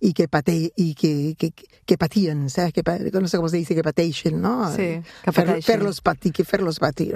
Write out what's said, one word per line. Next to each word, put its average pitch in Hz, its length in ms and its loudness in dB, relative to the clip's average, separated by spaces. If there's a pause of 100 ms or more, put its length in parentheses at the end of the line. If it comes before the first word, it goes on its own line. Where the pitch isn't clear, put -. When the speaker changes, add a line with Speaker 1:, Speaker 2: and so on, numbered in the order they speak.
Speaker 1:
i 185 140 2
que 165 160 2
pate-, 165 420 0
i 165 220 0
que, 151 420 0
que, 165 140 -2 (340)
que 175 140 2
patien, 156 500 0
saps? 170 240 -2
Que 165 140 -2
pa-, 170 100 0
no 190 320 -2
sé 185 80 0
com 165 140 0
se 175 80 0
dice, 170 180 -2
que 160 80 2
pateixen, 165 560 0
no? 208 320 -2
Speaker 2:
Sí, 185 160 -2 (380)
que 180 80 0
Speaker 1:
Fer-, 175 160 4
Speaker 2:
pateixen. 165 240 -2
Speaker 1:
fer-los 202 260 0
patir, 165 320 0
que - 160 0
fer-los 185 320 0
patir, - 360 0